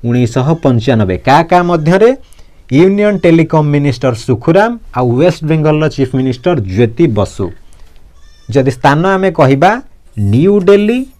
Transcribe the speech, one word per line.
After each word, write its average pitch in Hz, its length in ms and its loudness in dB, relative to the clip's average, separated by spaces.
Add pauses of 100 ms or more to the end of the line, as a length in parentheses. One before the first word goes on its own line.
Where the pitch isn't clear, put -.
ଉଣେଇଶହ 123 520 -2
ପଞ୍ଚାନବେ। 113 640 0
କାହା 143 240 2
କାହା 180 200 0
ମଧ୍ୟରେ? 175 480 2 (600)
ୟୁନିୟନ 202 480 2
ଟେଲିକମ 160 500 2
ମିନିଷ୍ଟର 143 480 -2
ସୁଖୁରାମ 165 540 0 (260)
ଆଉ 127 160 -2
ୱେଷ୍ଟବେଙ୍ଗଲର 156 760 0
ଚିଫ 135 260 -4
ମିନିଷ୍ଟର 131 460 -2
ଜ୍ୟୋତି 110 520 0
ବସୁ। 101 340 -4 (1000)
ଯଦି 131 220 0
ସ୍ଥାନ 147 360 0
ଆମେ 190 240 0
କହିବା, 139 400 2 (460)
ନ୍ୟୁ 110 440 2
ଦିଲ୍ଲୀ 208 380 2 (220)